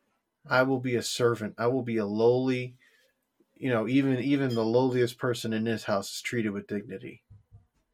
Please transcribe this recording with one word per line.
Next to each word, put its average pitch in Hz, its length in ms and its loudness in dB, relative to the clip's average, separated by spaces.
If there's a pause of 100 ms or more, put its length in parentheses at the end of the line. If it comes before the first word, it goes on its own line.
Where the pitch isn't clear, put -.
(480)
I 127 140 4
will 131 180 2
be 123 160 -2
a 107 60 0
servant. 110 560 -2
I 117 100 0
will 131 140 -2
be 117 160 -4
a 104 80 0
lowly, 123 680 2 (800)
you 131 140 -2
know, 110 180 2
even, 135 320 2
even 135 340 0
the 113 100 2
lowliest 123 540 2
person 120 340 -4
in 110 140 -2
his 113 180 -2
house 98 320 -4
is - 60 -12
treated 113 280 -2
with 101 180 -8
dignity." 101 560 -10 (680)